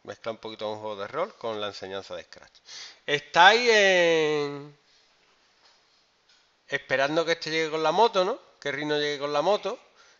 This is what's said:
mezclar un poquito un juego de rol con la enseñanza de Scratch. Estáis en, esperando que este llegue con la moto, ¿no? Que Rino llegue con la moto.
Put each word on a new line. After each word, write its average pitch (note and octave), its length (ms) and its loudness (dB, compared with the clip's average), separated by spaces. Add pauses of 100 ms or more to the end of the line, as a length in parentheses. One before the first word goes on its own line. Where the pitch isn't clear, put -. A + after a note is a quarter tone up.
mezclar G#2+ 320 -10
un G#2 60 -20
poquito A2 280 -10
un G#2+ 120 -10
juego G#2+ 160 -10
de G2+ 100 -8
rol D#3+ 280 -8
con A2 260 -8
la G#2 60 -6
enseñanza G2 460 -12
de E2 100 -14
Scratch. - 360 -20 (460)
Estáis F#3+ 640 4
en, D#3 1040 2 (1900)
esperando C#3+ 560 -2
que D#3 80 -2
este D#3+ 200 -4
llegue D#3+ 180 -2
con D#3+ 120 -4
la D#3 120 0
moto, G3+ 320 2
¿no? A#3+ 120 -4 (220)
Que C#3+ 140 -6
Rino D3 260 -2
llegue D3 180 -4
con C#3+ 140 -6
la D3 100 0
moto. G3 380 -2 (400)